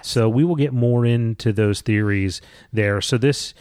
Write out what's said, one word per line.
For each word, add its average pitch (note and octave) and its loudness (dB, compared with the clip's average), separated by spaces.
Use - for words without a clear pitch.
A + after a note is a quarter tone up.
So A2+ 0
we B2 2
will F3 0
get C#3 -2
more A#2+ 2
into A#2 0
those G#2 0
theories G2+ -2
there. G2+ 0
So - -2
this, - -2